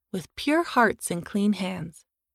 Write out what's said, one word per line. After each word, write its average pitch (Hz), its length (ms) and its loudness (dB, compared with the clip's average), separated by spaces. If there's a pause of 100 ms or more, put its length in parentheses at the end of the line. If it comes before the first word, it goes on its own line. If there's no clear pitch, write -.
(140)
with 185 240 -10
pure 320 260 2
hearts - 480 2
and 170 140 -6
clean 208 280 2
hands. 185 520 -8 (300)